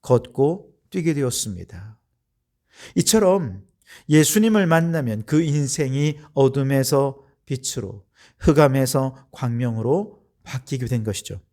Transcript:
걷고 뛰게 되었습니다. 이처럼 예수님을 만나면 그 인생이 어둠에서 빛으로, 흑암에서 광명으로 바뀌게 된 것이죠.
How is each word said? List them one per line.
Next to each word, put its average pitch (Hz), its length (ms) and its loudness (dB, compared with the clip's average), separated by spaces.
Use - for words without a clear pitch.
걷고 135 720 0
뛰게 165 240 -2
되었습니다. 107 840 -8
이처럼 180 680 0
예수님을 202 560 4
만나면 160 600 0
그 156 160 2
인생이 147 760 -2
어둠에서 135 880 0
빛으로, 104 600 -10
흑암에서 135 920 2
광명으로 120 920 -4
바뀌게 127 420 -8
된 117 180 -2
것이죠. 98 380 -8